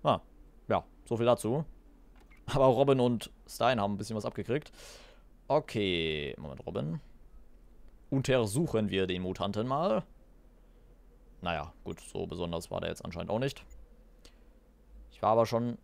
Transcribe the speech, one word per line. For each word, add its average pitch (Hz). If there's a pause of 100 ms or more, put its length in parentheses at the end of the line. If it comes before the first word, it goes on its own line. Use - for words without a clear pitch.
Ah, 123 (460)
ja, 95 (220)
so 117
viel 117
dazu. 120 (800)
Aber 131
Robin 135
und 123 (140)
Stein 120
haben 101
ein 98
bisschen 107
was 107
abgekriegt. 117 (760)
Okay, 85
Moment, 69
Robin. 143 (1080)
Untersuchen 123
wir 95
den 90
Mutanten 98
mal. 180 (1400)
Naja, 82 (100)
gut, 92
so -
besonders 85
war 87
der 85
jetzt -
anscheinend 85
auch 110
nicht. 139 (1500)
Ich -
war 107
aber 113
schon 117